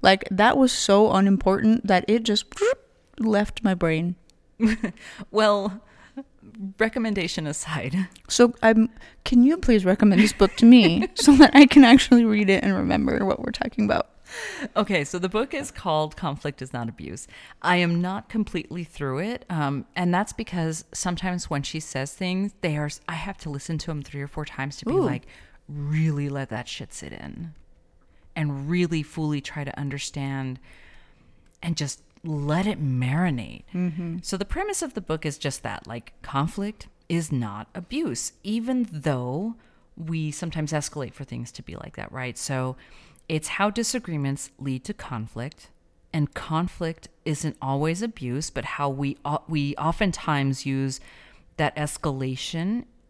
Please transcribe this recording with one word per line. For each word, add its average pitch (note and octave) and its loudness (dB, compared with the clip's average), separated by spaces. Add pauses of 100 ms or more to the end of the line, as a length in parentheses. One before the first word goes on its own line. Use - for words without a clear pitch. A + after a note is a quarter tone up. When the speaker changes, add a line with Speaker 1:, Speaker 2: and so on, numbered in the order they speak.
Speaker 1:
Like, F#3+ 4
that G3+ 4
was C4 4
so G#3 4
unimportant G3 2
that F#3 2
it A3+ 2
just G#3+ -2 (720)
left G#3 -2
my G3 0
brain. E3+ -2 (420)
Speaker 2:
<laughs> A3+ 2 (640)
Well, G#3 2 (960)
recommendation G#3+ -2
aside. D#3+ -4 (200)
Speaker 1:
So, A#3+ 6
I'm, A3 6 (360)
can A#3+ 6
you D4+ 6
please A3 4
recommend G3 6
this G#3+ 4
book G3 4
to A3+ 8
me G#3+ 8
<laughs> - -20
so - 8
that C4 12
I C#4+ 12
can C4+ 10
actually A#3+ 8
read G#3 2
it G3 4
and G3 2
remember - 0
what - -2
we're - -6
talking - -4
about? - 0 (680)
Speaker 2:
Okay, G3 0
so F3+ -6
the F#3 -2
book G#3+ -4
is C4+ -6
called D#3 -4
Conflict D3 -8
is C3 -14
Not A#2+ -8
Abuse. - -14 (340)
I F3+ 2
am E3+ 2
not F#3+ -6
completely F3+ -6
through C3+ -6
it, A3+ -8
um, C#3+ -2 (100)
and F3 0
that's G3 -2
because E3 -6
sometimes F3+ -6
when C#3+ -4
she D#3 -8
says C3+ -8
things, F#3 -4
they D#3 -2
are, D3 -4 (200)
I D#3+ -8
have F#3 -10
to D#3 -12
listen C#3+ -8
to E3 -8
'em D3 -8
three C#3+ -12
or C#3+ -12
four D3+ -10
times C#3 -10
to - -10
be B3+ -2
Speaker 1:
Ooh. F#4+ 2
Speaker 2:
like, - -4 (420)
"Really D3 -2
let C#3 -8
that A#2+ -10
shit - -14
sit - -14
in - -12 (840)
and C#3+ -6
really E3+ 0
fully D3+ -6
try - -10
to - -10
understand C#3 -8 (1040)
and E3 -4
just - -8 (240)
let D#3 -2
it F3+ -4
marinate." B2+ -2 (100)
Speaker 1:
Mm-hmm. E3+ -4
Speaker 2:
So - -6
the G3 -4
premise G4 -4
of D#4 -8
the G3+ -8
book - -6
is C#3+ -6
just - -8
that, G#2 -10
like, - -14
conflict G3 -6 (200)
is E3+ -4
not A2+ -6
abuse, F3+ -8 (100)
even A#3 -4
though D3 -6 (380)
we D#3+ -6
sometimes D#3 -6
escalate D3 -6
for - -14
things A#2+ -12
to - -18
be - -16
like - -16
that, - -12
right? B2+ -10
So B2+ -4 (520)
it's D#3 -4
how G#3 -2
disagreements D#3+ -6
lead C3 -8
to - -10
conflict, A#2 -12 (420)
and D3+ -2
conflict E3 -6 (160)
isn't D#3 -4
always D3+ -2
abuse, C#3+ -8
but B2+ -8 (120)
how C#3+ -2
we C#3 -4
o-, C#3+ -4
we C#3+ -4
oftentimes D3 -2
use C3+ -4 (560)
that D3 -2
escalation D3+ -6 (260)